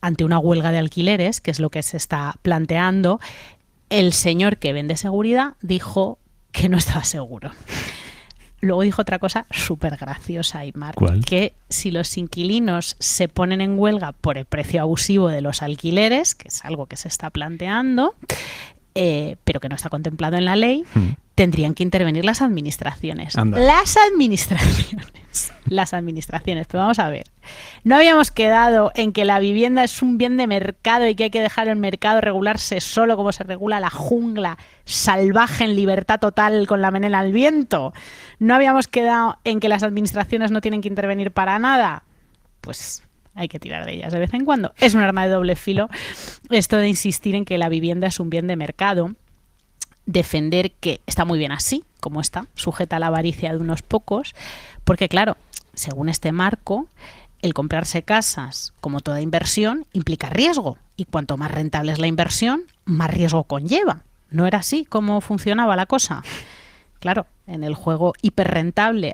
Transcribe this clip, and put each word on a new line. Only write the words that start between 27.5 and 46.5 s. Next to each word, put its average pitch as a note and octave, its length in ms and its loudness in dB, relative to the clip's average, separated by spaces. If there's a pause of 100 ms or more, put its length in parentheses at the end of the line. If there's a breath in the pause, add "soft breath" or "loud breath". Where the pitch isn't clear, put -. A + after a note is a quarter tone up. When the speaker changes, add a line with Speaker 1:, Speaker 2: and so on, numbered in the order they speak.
Speaker 1:
¿No B3+ 140 6
habíamos D#4 340 8
quedado A3 640 6
en A3 180 0
que G#3 100 0
la G3+ 160 4
vivienda A#3 440 4
es - 180 -2
un B3 160 2
bien B3 180 2
de B3+ 120 2
mercado G#3+ 600 2
y A3 60 4
que A3 120 0
hay A3 40 0
que A3+ 120 -2
dejar A3 260 0
el A3 80 2
mercado G#3 460 2
regularse G3+ 600 0
solo A3+ 360 2
como G3+ 140 0
se F#3+ 120 -6
regula G3 360 -4
la F3+ 120 -2
jungla G#3+ 640 -2 (280 soft breath)
salvaje G3+ 800 2
en G#3+ 100 0
libertad G3 440 2
total G#3+ 460 2
con G3 160 2
la F#3+ 80 4
melena G3 300 0
al F#3+ 140 0
viento? B3 600 2 (460 loud breath)
¿No A3+ 160 4
habíamos C4+ 320 4
quedado A#3 560 2
en A3 160 -2
que G#3+ 100 0
las G#3 140 2
administraciones G#3 680 -2
no A3 100 0
tienen G#3+ 220 -4
que G3+ 60 -6
intervenir G3 420 -2
para F#3+ 300 0
nada? A#3 420 0 (600)
Pues - 420 -14 (320)
hay F3 120 -6
que D#3 120 -10
tirar - 260 -10
de E3+ 80 -8
ellas E3+ 180 -8
de F3 80 -4
vez F3 140 -2
en B3 100 -2
cuando. C4+ 360 0
Es A3+ 160 6
un A3 60 6
arma F#3+ 240 2
de F#3+ 80 2
doble F3+ 220 0
filo G3+ 320 -2 (640 loud breath)
esto A3 280 2